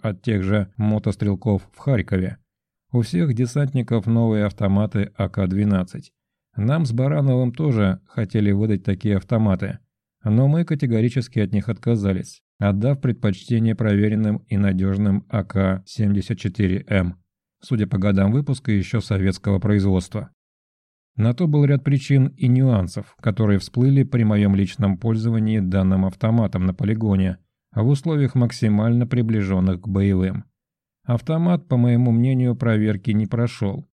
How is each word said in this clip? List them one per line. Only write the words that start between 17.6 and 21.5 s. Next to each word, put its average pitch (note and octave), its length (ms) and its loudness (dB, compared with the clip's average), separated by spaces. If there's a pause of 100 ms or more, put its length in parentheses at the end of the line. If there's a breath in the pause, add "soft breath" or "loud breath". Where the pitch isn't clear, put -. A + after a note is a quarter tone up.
судя G#2+ 260 -2
по G2 100 -2
годам G2 340 2
выпуска, C3+ 420 -2
ещё G2+ 280 -2
советского F#2+ 580 -2
производства. G2 720 0 (840)
На A2+ 160 2
то F3 140 -2
был D3 180 4